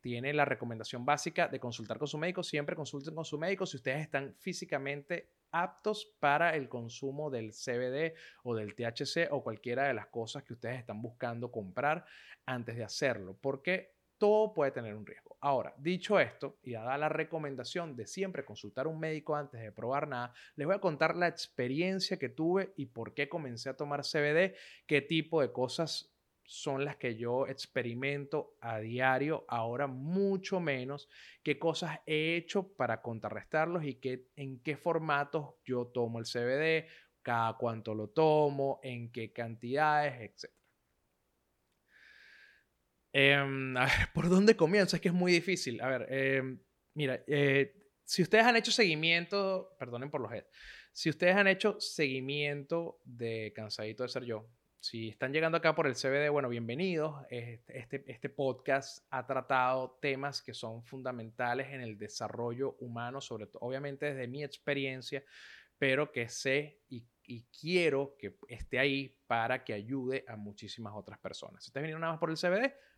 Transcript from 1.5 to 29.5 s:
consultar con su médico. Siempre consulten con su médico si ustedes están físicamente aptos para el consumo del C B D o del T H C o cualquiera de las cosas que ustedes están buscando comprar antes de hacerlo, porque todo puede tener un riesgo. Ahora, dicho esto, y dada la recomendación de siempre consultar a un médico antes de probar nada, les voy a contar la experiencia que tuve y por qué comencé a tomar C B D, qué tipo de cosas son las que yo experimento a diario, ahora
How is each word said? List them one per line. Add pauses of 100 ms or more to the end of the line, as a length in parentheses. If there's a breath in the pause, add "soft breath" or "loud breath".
consultar
con
su
médico.
Siempre
consulten
con
su
médico
si
ustedes
están
físicamente (260)
aptos
para
el
consumo
del
C
B
D (280 loud breath)
o
del
T
H
C
o
cualquiera
de
las
cosas
que
ustedes
están
buscando
comprar (400 loud breath)
antes
de
hacerlo,
porque (240)
todo
puede
tener
un
riesgo.
Ahora,
dicho
esto,
y
dada
la
recomendación
de
siempre
consultar
a
un
médico
antes
de
probar
nada, (220 loud breath)
les
voy
a
contar
la
experiencia
que
tuve
y
por
qué
comencé
a
tomar
C
B
D, (300 loud breath)
qué
tipo
de
cosas (360)
son
las
que
yo
experimento
a
diario,
ahora